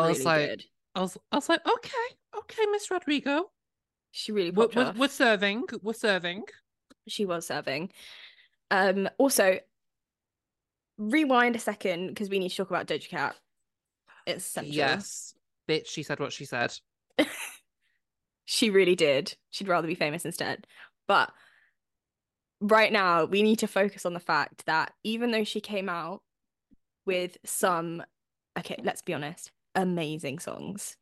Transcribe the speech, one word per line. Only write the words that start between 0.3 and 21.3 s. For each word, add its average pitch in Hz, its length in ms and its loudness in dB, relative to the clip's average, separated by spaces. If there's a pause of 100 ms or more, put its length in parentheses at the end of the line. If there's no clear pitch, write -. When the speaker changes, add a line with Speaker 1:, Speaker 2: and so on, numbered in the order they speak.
Speaker 2:
good. - 160 -10 (280)
Speaker 1:
I 185 80 -2
was, 185 160 -4 (140)
I - 40 0
was 294 140 -2
like, 330 180 2
"Okay, 480 480 -2 (220)
okay, - 300 -4
Miss 415 240 -2
Rodrigo." 294 600 -2 (640)
Speaker 2:
She - 200 -8
really 185 180 0
Speaker 1:
We're, 214 160 4
Speaker 2:
popped 226 80 -2
Speaker 1:
we're, 247 100 4
Speaker 2:
off. 190 100 -4
Speaker 1:
we're 262 120 2
serving. 220 580 2 (160)
We're 214 120 -4
serving. 185 500 0 (640)
Speaker 2:
She 220 180 -4
was 170 220 -4
serving. 147 440 -6 (800)
Um, 196 380 4 (100)
also, 208 400 4 (1400)
rewind 240 580 4
a 226 40 -6
second, 190 560 -4
'cause 202 140 -6
we 196 100 0
need 180 100 -2
to - 80 -10
talk 190 120 -4
about 175 180 -4
Doja - 220 -6
Cat 143 280 -4 (880)
It's - 180 -6
essential. 147 640 -2
Speaker 1:
Yes. - 260 -14 (320)
Bitch, 156 200 -2
she - 160 -8
said 143 160 -6
what 143 140 -6
she - 120 -12
said. 123 320 -4 (400)
Speaker 2:
<laughs> - 100 4 (1160)
She - 240 2
really 190 260 6
did. 147 400 2 (140)
She'd - 180 -10
rather 170 200 2
be 160 80 -2
famous 156 300 -4
instead. 151 420 -6 (400)
But 180 260 2 (1300)